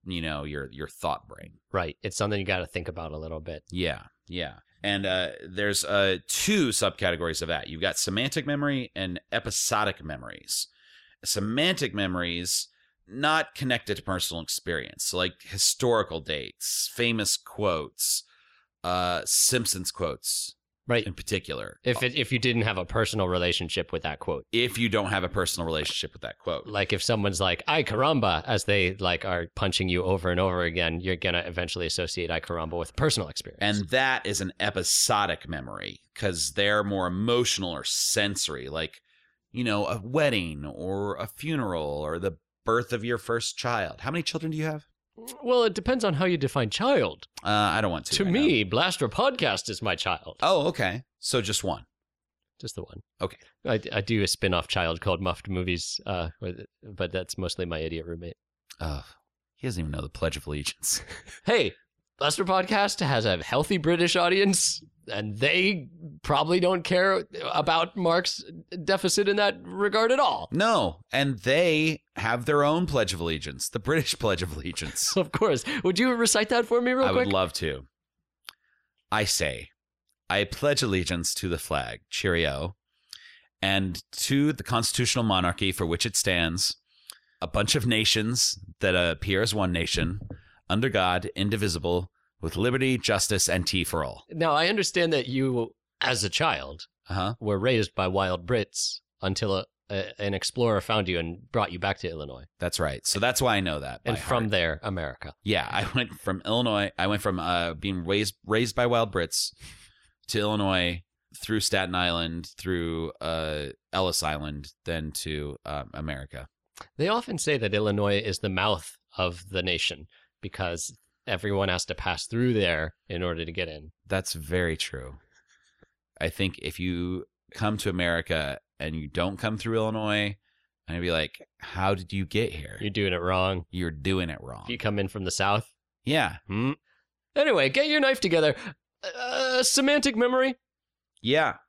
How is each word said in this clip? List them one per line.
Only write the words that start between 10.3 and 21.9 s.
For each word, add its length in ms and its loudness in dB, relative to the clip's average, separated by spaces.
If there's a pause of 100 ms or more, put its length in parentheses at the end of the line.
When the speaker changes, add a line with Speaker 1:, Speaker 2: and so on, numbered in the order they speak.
Speaker 1:
Semantic 720 0
memories, 760 -2 (400)
not 460 0
connected 420 -2
to 60 -12
personal 400 -4
experience, 600 -6
so, 120 -2
like, 260 -2
historical 760 2
dates, 760 -4
famous 420 0
quotes, 880 -2 (580)
uh, 420 0
Simpsons 680 2
quotes 640 -4 (320)
Speaker 2:
Right. 200 0
Speaker 1:
in 80 -8
particular. 680 -6
Speaker 2:
If 200 0